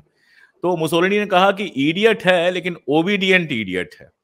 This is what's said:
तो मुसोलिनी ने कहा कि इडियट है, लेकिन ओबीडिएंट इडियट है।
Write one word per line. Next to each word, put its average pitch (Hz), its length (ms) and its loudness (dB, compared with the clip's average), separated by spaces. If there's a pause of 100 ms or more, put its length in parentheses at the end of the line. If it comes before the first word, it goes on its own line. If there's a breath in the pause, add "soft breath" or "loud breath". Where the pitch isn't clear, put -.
(640)
तो 175 140 0
मुसोलिनी 170 420 0
ने 208 80 -2
कहा 190 260 2
कि 196 120 -6
इडियट 170 600 0
है, 180 260 2
लेकिन 180 260 -6 (120)
ओबीडिएंट 185 640 0
इडियट 92 380 -4 (100)
है। 65 100 -20 (140)